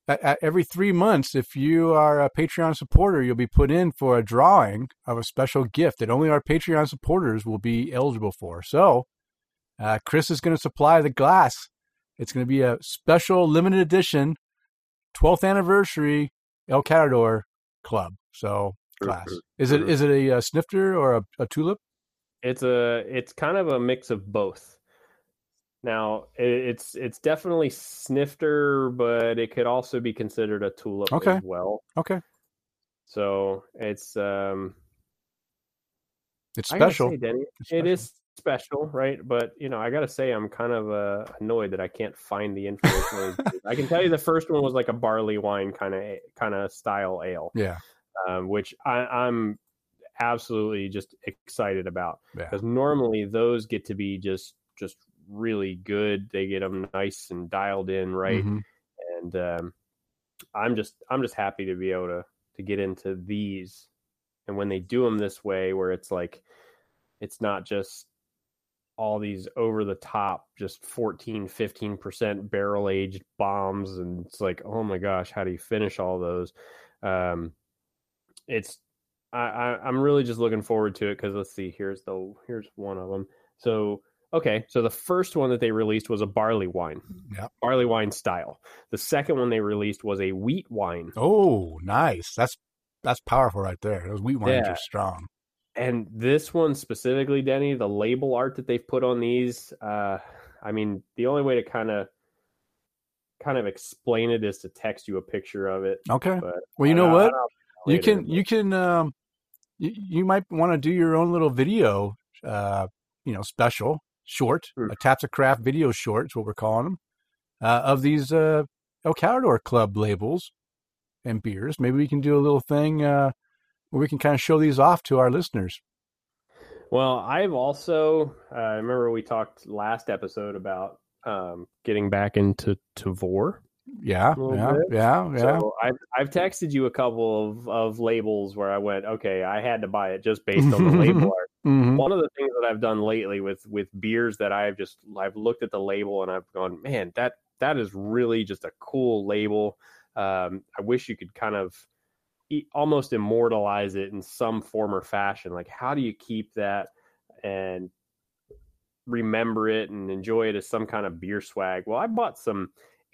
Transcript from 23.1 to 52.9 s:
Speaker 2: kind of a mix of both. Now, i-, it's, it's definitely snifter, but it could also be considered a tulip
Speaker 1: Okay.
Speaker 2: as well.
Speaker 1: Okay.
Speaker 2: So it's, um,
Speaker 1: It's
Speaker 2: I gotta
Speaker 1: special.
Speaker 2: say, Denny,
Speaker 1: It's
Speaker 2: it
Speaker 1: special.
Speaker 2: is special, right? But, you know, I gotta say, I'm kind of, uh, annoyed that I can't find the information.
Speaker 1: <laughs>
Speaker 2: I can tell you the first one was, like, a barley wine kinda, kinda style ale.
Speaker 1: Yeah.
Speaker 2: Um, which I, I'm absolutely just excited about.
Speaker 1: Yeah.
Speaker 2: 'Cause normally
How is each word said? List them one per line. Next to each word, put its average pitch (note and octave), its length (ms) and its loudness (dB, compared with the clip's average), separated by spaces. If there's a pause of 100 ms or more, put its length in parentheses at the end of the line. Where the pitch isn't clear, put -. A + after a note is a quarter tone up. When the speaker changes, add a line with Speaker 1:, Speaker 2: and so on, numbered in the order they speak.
Speaker 2:
kind D#3+ 240 -2
of F#3+ 120 0
a C3+ 120 0
mix B2+ 300 -2
of G2+ 200 -6
both. G2+ 460 -4 (1080)
Now, A2 420 -4 (140)
i-, B2 40 -4
it's, B2 520 -2
it's A#2+ 240 -8
definitely D#3 520 0
snifter, C#3+ 1200 -2
but A#2 480 0
it A2+ 140 -2
could A#2+ 140 0
also B2 340 -2
be A#2 120 -4
considered G#2+ 500 -4
a G2+ 80 -2
tulip G2+ 420 -6
Speaker 1:
Okay. C3+ 240 2
Speaker 2:
as F#3 60 -4
well. F#2 400 -6 (140)
Speaker 1:
Okay. F3 240 -2 (840)
Speaker 2:
So G2 580 -2 (100)
it's, G#2+ 420 -8
um, G2 580 -4 (1800)
Speaker 1:
It's - 160 -6
Speaker 2:
I E3+ 60 0
gotta F3+ 140 8
Speaker 1:
special. B2+ 180 0
Speaker 2:
say, D#3 60 -4
Denny, A#2+ 240 -4 (200)
Speaker 1:
It's - 120 -18
Speaker 2:
it E3 60 0
Speaker 1:
special. E3 100 0
Speaker 2:
is F3 240 -2 (260)
special, C#3 540 -4
right? C3+ 340 -2
But, A#2+ 320 0
you C#3 100 -8
know, B2+ 120 -4
I A#2 100 -2
gotta C#3+ 180 0
say, C3 220 -2
I'm G#2+ 180 -2
kind A#2+ 240 -4
of, G#2+ 180 -2
uh, G2+ 340 -2 (160)
annoyed G#2+ 320 -2
that F#2 80 -4
I F#2 80 -6
can't - 280 -8
find G2+ 400 -6
the G2 100 -8
information. G2+ 720 -2
Speaker 1:
<laughs> - 280 -6
Speaker 2:
I A2+ 80 -4
can C3+ 140 -2
tell E3+ 140 2
you F#3 60 2
the D#3+ 100 2
first D#3+ 320 0
one D3+ 120 2
was, C3+ 120 0
like, B2+ 140 0
a A#2 40 0
barley A2 460 -2
wine G2+ 380 -2
kinda, G2 400 -6 (220)
kinda G2+ 300 -2
style F#2+ 560 -4
ale. F2 300 -8
Speaker 1:
Yeah. F#2 240 -4 (500)
Speaker 2:
Um, F#2 200 -4
which G2+ 260 -4 (100)
I, B2 220 0
I'm A#2+ 520 -2 (600)
absolutely A2 680 -2
just F#2+ 260 -10 (100)
excited G2 640 -6
about. F2 340 -8 (160)
Speaker 1:
Yeah. E2+ 120 -10
Speaker 2:
'Cause G2+ 140 -6
normally A#2+ 640 0